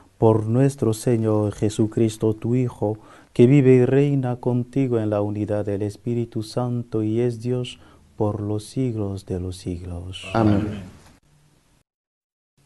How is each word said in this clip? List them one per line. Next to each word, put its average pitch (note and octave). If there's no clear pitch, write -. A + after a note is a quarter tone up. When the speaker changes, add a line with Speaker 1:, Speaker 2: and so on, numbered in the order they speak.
Speaker 1:
Por A2
nuestro A#2+
Señor A2
Jesucristo, A2
tu A2+
Hijo, A2+
que A#2+
vive C3
y B2
reina C3+
contigo B2
en G#2+
la G#2
unidad G#2
del G2+
Espíritu A#2
Santo A#2+
y A2
es A#2
Dios B2
por G#2
los G#2+
siglos G#2+
de F#2+
los F2+
siglos. F2
Speaker 2:
Amén. G#2